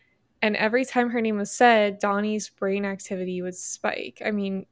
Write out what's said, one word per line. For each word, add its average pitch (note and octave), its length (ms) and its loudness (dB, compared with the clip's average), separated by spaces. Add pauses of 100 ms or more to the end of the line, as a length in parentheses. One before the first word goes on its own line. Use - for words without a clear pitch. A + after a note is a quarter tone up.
(420)
And G#3+ 140 0
every A3+ 300 2
time A#3+ 240 0
her A#3+ 100 0
name A3 160 0
was G3+ 140 -2
said, G#3+ 480 6
Donnie's G#3 500 0
brain G3+ 380 -2
activity F#3 560 -6
would F#3 140 -6
spike. - 680 -8
I A3+ 60 -2
mean, G3 420 -4